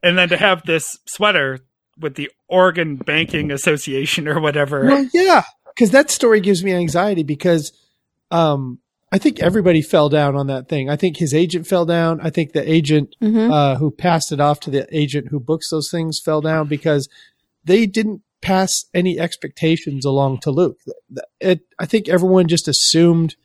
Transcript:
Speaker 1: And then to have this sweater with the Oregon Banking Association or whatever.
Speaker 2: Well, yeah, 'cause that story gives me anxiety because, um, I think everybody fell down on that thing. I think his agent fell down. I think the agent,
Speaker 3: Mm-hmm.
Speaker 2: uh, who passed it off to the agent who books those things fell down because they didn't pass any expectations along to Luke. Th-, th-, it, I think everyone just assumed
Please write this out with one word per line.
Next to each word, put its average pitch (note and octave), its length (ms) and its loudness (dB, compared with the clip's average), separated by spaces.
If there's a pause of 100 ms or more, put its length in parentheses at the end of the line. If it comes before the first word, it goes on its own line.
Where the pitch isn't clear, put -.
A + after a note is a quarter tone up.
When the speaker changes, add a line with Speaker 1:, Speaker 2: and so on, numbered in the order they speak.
Speaker 1:
And F3+ 160 0
then F3+ 120 0
to F3 80 0
have F#3 280 0
this E3 320 -4 (100)
sweater D3+ 520 0 (400)
with D3+ 160 -8
the D3 160 -10 (160)
Oregon F3 500 2
Banking D3+ 540 -4
Association C#3+ 800 -4
or D3+ 100 -2
whatever. C#3+ 480 -2
Speaker 2:
Well, C#4 260 2
yeah, F4 300 4 (340)
'cause A3 140 4
that C#4 180 4
story A3 320 2
gives F#3 220 0
me F#3+ 100 -2
anxiety F3 520 0
because, D3+ 480 -2 (580)
um, C#3+ 480 0 (320)
I G3 80 0
think - 220 0
everybody F3 420 2
fell D3+ 260 2
down C#3+ 280 0
on C#3 100 -4
that C3 220 -6
thing. C#3 200 -4
I C#3+ 60 -2
think D#3+ 220 -2
his D3 180 -2
agent E3+ 320 0
fell F3 180 0
down. E3 360 0
I D#3+ 100 -4
think D#3 220 -4
the D3+ 180 -2
agent, D3+ 500 2
Speaker 3:
Mm-hmm. A3 300 2
Speaker 2:
uh, C#3+ 280 2
who D3 120 0
passed F3 400 -2
it D3 100 -6
off D3 200 2
to - 100 -12
the C3+ 160 -2 (100)
agent C#3+ 340 -2
who D3 100 -4
books D#3 300 -4
those D#3 200 -4
things D#3+ 340 -4
fell D#3 160 0
down D#3 280 -2
because D3 400 -2 (560)
they G#3 220 4
didn't G#3+ 360 -4 (180)
pass F#3+ 440 0 (100)
any F3+ 240 -2
expectations D#3+ 840 -4
along C#3 380 0
to D3 100 -4
Luke. D#3+ 320 0
Th-, - 100 -14 (220)
th-, - 100 -14 (140)
it, F#3 200 0 (200)
I E3+ 60 -6
think G#3+ 220 -2
everyone F#3 380 4
just E3 220 0
assumed E3 680 2 (100)